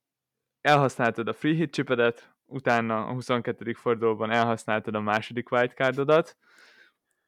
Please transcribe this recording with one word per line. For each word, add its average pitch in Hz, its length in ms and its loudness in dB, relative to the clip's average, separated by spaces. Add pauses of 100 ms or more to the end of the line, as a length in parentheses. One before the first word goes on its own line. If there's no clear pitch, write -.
(600)
elhasználtad 127 680 2
a 110 40 -4
free 151 220 0
hit 156 180 -2
chipedet, 120 640 0 (100)
utána 117 600 -2
a - 60 -6
huszonkettődik 117 640 -4
fordulóban 110 540 -2
elhasználtad 113 640 0
a 107 60 -2
második 113 500 -4
wildcardodat. 135 840 0 (920)